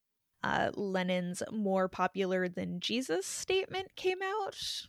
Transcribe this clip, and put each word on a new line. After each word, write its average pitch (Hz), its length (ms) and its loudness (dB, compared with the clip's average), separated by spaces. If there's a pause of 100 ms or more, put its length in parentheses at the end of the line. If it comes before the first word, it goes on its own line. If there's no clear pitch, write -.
(420)
uh, - 320 2
Lennon's 180 760 0
"more 190 380 2
popular 185 600 2
than 175 320 -4
Jesus" 262 460 0
statement - 720 -2
came 370 260 0
out 392 680 -4